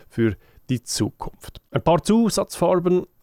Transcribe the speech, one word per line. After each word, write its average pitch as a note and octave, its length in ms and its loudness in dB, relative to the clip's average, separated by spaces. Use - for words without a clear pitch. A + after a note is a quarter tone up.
für A2+ 260 0
die B2+ 140 -2
Zukunft. - 800 -8
Ein A2+ 100 -2
paar E3 220 2
Zusatzfarben F3+ 1000 0